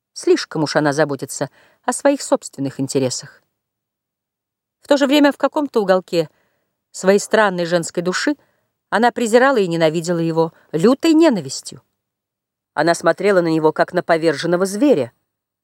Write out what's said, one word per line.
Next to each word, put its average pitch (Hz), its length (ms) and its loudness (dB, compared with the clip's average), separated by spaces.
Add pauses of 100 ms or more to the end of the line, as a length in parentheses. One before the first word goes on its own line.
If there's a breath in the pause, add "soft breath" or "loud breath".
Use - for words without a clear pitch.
(140)
Слишком 277 500 -2
уж - 100 -6
она 151 180 2
заботится 139 580 -4 (340 soft breath)
о 254 80 -2
своих 285 300 -2
собственных - 580 -6
интересах». 135 600 -6 (1400)
В - 80 -20
то 285 80 2
же 277 100 0
время 285 240 4
в - 60 -6
каком-то 277 460 -2
уголке 180 460 -2 (600)
своей 196 300 2
странной 185 460 0
женской 170 360 -2
души 185 340 -2 (540)
она 233 220 2
презирала 240 460 2
и 190 100 0
ненавидела 165 500 0
его 165 340 -2 (200 soft breath)
лютой 247 400 2
ненавистью. 226 680 0 (880)
Она 165 220 0
смотрела 180 480 0
на 170 60 -2
него, 156 240 0
как - 200 -2
на 175 100 -2
поверженного 165 640 0
зверя, 196 480 0 (520)